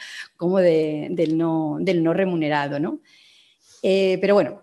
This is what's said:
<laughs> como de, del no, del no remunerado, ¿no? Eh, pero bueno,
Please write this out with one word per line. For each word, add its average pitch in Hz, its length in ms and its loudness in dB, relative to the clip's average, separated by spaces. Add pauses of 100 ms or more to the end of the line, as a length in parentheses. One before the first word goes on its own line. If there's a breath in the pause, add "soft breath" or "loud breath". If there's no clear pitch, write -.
(160 loud breath)
<laughs> - 220 -18
como 180 220 0
de, 156 520 2
del 165 240 0
no, 160 440 -2
del 175 240 0
no 165 100 2
remunerado, 151 680 -2
¿no? 220 200 -4 (840 soft breath)
Eh, 190 360 2
pero 196 120 4
bueno, 175 300 2